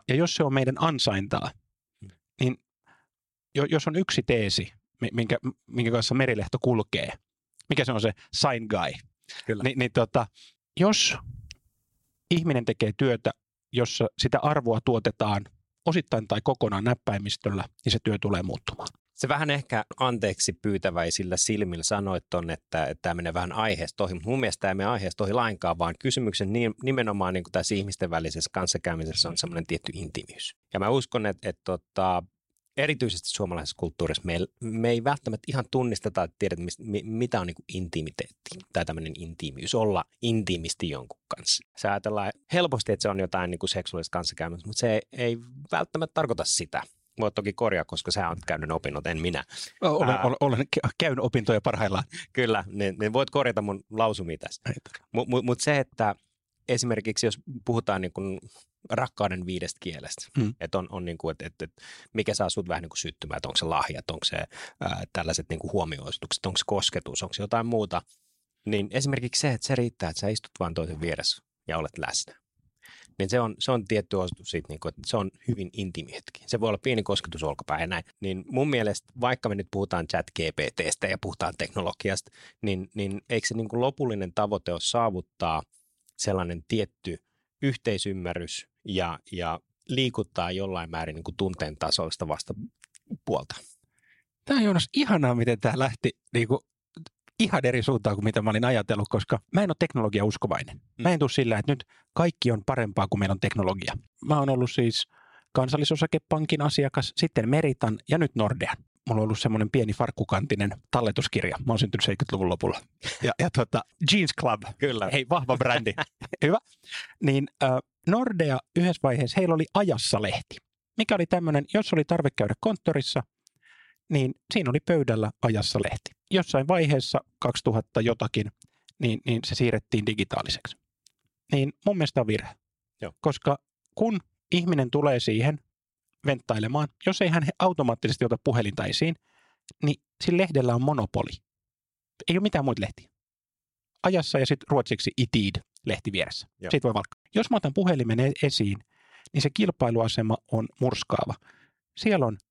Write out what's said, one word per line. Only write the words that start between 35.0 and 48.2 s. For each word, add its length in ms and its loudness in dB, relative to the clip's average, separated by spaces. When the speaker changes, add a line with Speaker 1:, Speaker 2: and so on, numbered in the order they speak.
Speaker 2:
välttämättä 440 -2
ihan 220 -2
tunnisteta, 520 0
että 160 -4
tiedät, 200 -2
mis-, 260 -8
mi-, 200 -4
mitä 360 -2
on 60 -4
niinku 220 -12
intimiteetti 840 -8
tai 120 -2
tämmönen 340 -6
intiimiys, 560 -8
olla 300 2
intiimisti 640 -2
jonkun 320 -10
kanssa. 280 -2
Se 120 -2
ajatellaan 440 -2
helposti, 400 0
että 100 0
se 60 2
on 120 0
jotain 300 -2
niinku 160 -4
seksuaalista 460 -6
kanssakäymistä, 560 -6
mut 80 -10
se 240 2
ei 260 -2
välttämättä 420 -2
tarkoita 300 0
sitä. 380 -2
Voit 140 0
toki 180 -2
korjaa, 320 0
koska 260 -8
sä 180 0